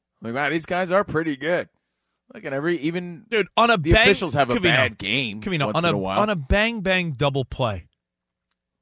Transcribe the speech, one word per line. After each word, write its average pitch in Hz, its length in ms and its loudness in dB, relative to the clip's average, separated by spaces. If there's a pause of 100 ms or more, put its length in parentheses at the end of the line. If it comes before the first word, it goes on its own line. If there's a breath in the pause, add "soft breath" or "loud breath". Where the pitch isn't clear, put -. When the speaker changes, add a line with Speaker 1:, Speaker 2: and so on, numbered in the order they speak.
(220)
Speaker 1:
Like, 113 120 -8
wow, 139 140 -2
these 156 160 -2
guys 180 260 -4
are 190 140 2
pretty 156 320 -2
good. 151 320 -2 (640)
Look - 140 -16
at 139 80 -6
every, 160 240 -2
even 170 520 -6
Speaker 2:
Dude, 208 160 0 (120)
on 233 120 4
a 226 60 4
Speaker 1:
the 160 160 2
Speaker 2:
bang, 220 120 6
Speaker 1:
officials 180 280 2
have 135 160 4
a 123 60 2
Speaker 2:
Covino, 185 80 0
Speaker 1:
bad 127 360 2
game 107 440 -4
Speaker 2:
Covino, 160 240 -2
Speaker 1:
once 107 100 -2
Speaker 2:
on 165 80 0
a, 170 60 2
Speaker 1:
in - 40 0
a 101 40 -2
while. 95 220 0
Speaker 2:
on 214 100 2
a 208 60 0
bang, 208 440 0
bang 180 320 0
double 135 320 -2
play. 104 440 -4 (920)